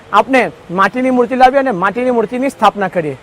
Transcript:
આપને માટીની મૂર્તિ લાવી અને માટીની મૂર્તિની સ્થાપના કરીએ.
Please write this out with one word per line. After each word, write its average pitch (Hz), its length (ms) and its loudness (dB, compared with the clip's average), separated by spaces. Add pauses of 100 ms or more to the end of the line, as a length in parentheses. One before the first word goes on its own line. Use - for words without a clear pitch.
(120)
આપને 226 380 2 (200)
માટીની 202 400 0
મૂર્તિ 247 260 0
લાવી 254 220 4
અને 262 120 0
માટીની 202 400 -2
મૂર્તિની 247 380 -2
સ્થાપના 202 400 -2
કરીએ. 151 340 -4